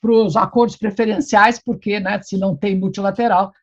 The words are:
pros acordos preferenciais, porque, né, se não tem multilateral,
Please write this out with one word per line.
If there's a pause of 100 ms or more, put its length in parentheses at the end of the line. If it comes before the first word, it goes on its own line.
pros
acordos
preferenciais,
porque,
né,
se
não
tem
multilateral,